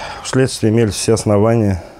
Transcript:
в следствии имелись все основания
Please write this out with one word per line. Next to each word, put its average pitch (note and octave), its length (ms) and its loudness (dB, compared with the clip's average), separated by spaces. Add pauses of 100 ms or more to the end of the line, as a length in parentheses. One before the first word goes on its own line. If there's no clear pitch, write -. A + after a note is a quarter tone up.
(240)
в - 40 -12
следствии C3 420 0
имелись A2 240 2
все - 180 -2
основания G#2 720 2 (160)